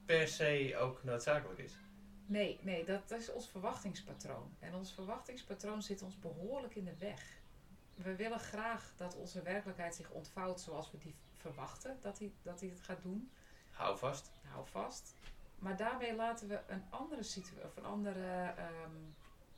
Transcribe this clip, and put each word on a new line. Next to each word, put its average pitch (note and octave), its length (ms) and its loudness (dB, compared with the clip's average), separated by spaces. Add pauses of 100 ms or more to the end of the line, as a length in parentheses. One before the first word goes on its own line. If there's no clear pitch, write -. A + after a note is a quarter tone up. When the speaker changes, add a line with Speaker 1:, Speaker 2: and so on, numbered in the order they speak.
Speaker 1:
per D#3+ 240 10
se C#3+ 500 6
ook B2+ 260 4
noodzakelijk A#2+ 540 4
is. - 140 -8 (540)
Speaker 2:
Nee, G3+ 360 6
nee, F3 220 2
dat G3 260 2
is A#3 220 -2
ons - 160 -2
verwachtingspatroon. D3 1080 -2
En E3 160 -6
ons F#3 180 -4
verwachtingspatroon G#3+ 920 -4
zit G3 200 -2
ons F#3+ 160 -8
behoorlijk G#3 560 -2
in G3+ 100 -2
de E3 140 -4
weg. G3+ 240 -2 (720)
We F#3 220 0
willen A3+ 240 2
graag A3 560 0
dat F3+ 200 -2
onze F3+ 260 -2
werkelijkheid F3 520 2
zich - 160 -8
ontvouwt F3+ 500 0
zoals D3+ 300 -2
we - 80 -10
die D3+ 160 -8 (220)
verwachten D#3+ 640 -6
dat G3+ 160 -2
die, G3+ 260 -4
dat F3 160 -4
die F#3+ 120 -2
het F3+ 100 -8
gaat F3+ 220 -4
doen. G3 280 -2 (400)
Speaker 1:
Hou F#2+ 280 4
vast. C#3+ 320 2 (120)
Speaker 2:
Hou C3+ 260 -8
vast. - 460 -4 (440)
Maar F#3+ 180 0
daarmee A#3 380 4
laten A3+ 340 2
we G3+ 180 2
een F#3+ 240 -2
andere D4 320 -2
situ-, - 420 -4
of - 120 -8
een - 80 -8
andere, F#3 720 2
ehm, E3 360 -4 (640)